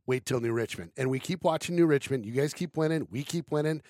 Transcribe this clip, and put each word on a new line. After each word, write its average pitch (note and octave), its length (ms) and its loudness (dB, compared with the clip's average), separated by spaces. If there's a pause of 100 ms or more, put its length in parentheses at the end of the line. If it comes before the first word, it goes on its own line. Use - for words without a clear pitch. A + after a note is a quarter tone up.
wait B2+ 180 0
till C3 140 0
New A#2 140 0
Richmond." A2 440 -4
And C3 140 0
we C3 80 0
keep F3+ 240 -4
watching E3+ 320 0
New E3+ 120 6
Richmond. C3+ 380 2
You G#2+ 80 -8
guys C#3+ 220 0
keep F3 220 -6
winning. D#3 340 0
We C3+ 140 -4
keep - 260 -4
winning. D3+ 400 0